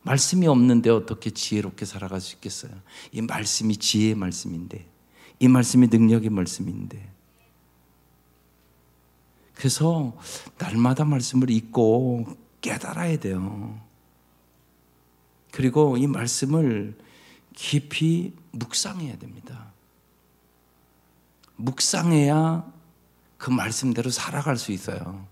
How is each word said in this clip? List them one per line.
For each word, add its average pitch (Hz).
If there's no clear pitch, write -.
말씀이 165
없는데 123
어떻게 113
지혜롭게 101
살아갈 92
수 -
있겠어요? -
이 110
말씀이 110
지혜의 107
말씀인데, 90
이 127
말씀이 123
능력의 113
말씀인데. 98
그래서 151
날마다 120
말씀을 127
읽고 117
깨달아야 165
돼요. 101
그리고 131
이 135
말씀을 123
깊이 165
묵상해야 135
됩니다. 113
묵상해야 160
그 -
말씀대로 117
살아갈 143
수 -
있어요. 95